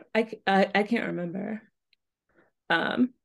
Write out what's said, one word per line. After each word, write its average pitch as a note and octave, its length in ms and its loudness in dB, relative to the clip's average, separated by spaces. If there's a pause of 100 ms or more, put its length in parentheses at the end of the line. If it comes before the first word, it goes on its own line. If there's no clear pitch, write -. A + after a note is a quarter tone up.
(160)
I A3+ 100 2
c-, - 220 -14
I, G3 260 4
I G#3 100 4
can't G#3+ 240 -2
remember. F3+ 540 -6 (1080)
Um, E3+ 440 0 (120)